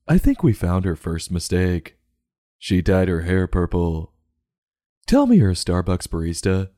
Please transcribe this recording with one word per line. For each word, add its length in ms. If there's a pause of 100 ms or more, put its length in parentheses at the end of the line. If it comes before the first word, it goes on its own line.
I 100
think 240
we 120
found 320
her 100
first 360
mistake. 680 (600)
She 240
dyed 280
her 120
hair 260
purple. 680 (920)
Tell 200
me 100
you're 120
a 60
Starbucks 520
barista 720